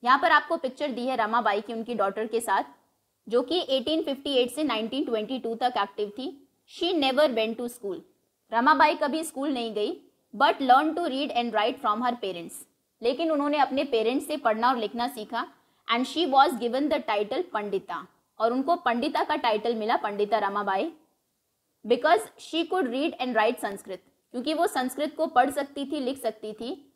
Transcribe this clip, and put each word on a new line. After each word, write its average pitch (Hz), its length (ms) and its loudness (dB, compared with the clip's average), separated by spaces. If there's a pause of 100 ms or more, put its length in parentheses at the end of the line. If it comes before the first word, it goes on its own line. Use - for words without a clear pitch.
यहाँ 247 140 6
पर 339 120 4
आपको 311 260 4
picture 294 320 -4
दी 240 180 -4
है 254 100 0
Ramabai 220 440 2
की 226 120 -10
उनकी 226 220 -6
daughter 208 320 -2
के 226 140 -2
साथ, 214 240 0 (640)
जो 240 140 2
कि 320 260 -2
एटीन 269 340 0
फिफ्टी 277 320 -4
एट 247 160 2
से 311 140 -4
नाइनटीन 233 400 -2
ट्वेंटी 240 340 -2
टू 226 160 -4
तक 247 240 0
active 202 300 -2
थी। 269 400 -12 (300)
She 339 160 0
never 277 340 4
went 226 320 -2
to 240 80 -4 (100)
school, 196 220 -6 (520)
Ramabai 294 420 6
कभी 311 300 -2
school 285 260 -6
नहीं 233 240 -4
गई, 214 260 -4 (360)
but 285 220 4
learn 277 360 6
to 349 140 -2
read 269 240 -4
and 240 200 -2
write 220 260 0
from 214 180 0
her 240 180 0
parents, 180 400 -8 (480)
लेकिन 269 280 0
उन्होंने 294 280 0
अपने 269 260 0
parents 247 420 0
से 302 100 -4
पढ़ना 233 320 2
और 262 80 2
लिखना 233 320 -4
सीखा। 240 440 -8 (420)
And 247 120 0
she 294 280 -2
was 277 180 8
given 247 360 -2
the 294 180 0
title 214 360 -2
Pandita, 196 640 -6 (320)
और 226 140 2
उनको 269 240 2
Pandita 285 480 0
का 302 120 -2
टाइटल 233 380 0
मिला, 220 220 0
Pandita 208 420 0
Ramabai, 202 540 0 (960)
because 247 340 4
she - 460 -4
could 370 200 0
read 262 260 -2
and 254 220 -4
write 226 240 2
संस्कृत, 196 440 -8 (300)
क्योंकि 254 220 -4
वो 330 120 2
संस्कृत 269 500 -4
को 320 100 0
पढ़ 262 240 4
सकती 277 340 -6
थी, 285 160 -4
लिख 269 180 -4
सकती 214 340 -8
थी। 247 440 -10